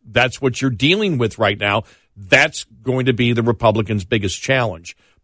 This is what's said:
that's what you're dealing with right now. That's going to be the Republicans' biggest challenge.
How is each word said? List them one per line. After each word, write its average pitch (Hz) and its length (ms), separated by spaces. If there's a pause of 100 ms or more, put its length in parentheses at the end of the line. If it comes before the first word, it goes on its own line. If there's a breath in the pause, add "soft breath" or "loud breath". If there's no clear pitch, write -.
that's 120 360
what 131 200
you're 135 100
dealing 165 460
with 113 220
right 101 180
now. 101 260 (320 soft breath)
That's 131 480 (200)
going 127 240
to 131 60
be 120 200
the 113 100
Republicans' 110 640
biggest 101 360
challenge. 110 540 (280)